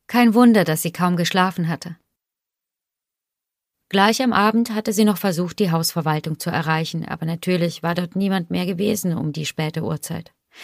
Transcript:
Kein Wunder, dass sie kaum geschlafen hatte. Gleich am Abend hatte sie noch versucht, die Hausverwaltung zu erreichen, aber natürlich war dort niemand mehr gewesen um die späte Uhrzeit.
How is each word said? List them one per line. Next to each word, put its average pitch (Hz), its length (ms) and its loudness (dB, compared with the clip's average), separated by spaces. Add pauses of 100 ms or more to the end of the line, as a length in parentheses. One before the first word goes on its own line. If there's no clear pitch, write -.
Kein 233 260 4
Wunder, 226 300 8
dass 156 180 0
sie 165 100 -4
kaum 175 240 0
geschlafen 175 520 0
hatte. 170 300 -6 (1900)
Gleich 208 320 2
am 247 120 0
Abend 220 380 2
hatte 214 200 -4
sie 214 140 2
noch 208 120 2
versucht, 175 420 -2
die 190 120 2
Hausverwaltung 156 680 -2
zu - 100 -6
erreichen, 160 540 -2
aber - 220 -8
natürlich 165 580 -2
war 170 120 -2
dort 175 200 -6
niemand 190 360 -2
mehr 175 140 -2
gewesen 185 500 -2
um 151 180 -4
die 151 120 -6
späte 156 380 -4
Uhrzeit. 165 480 -8 (320)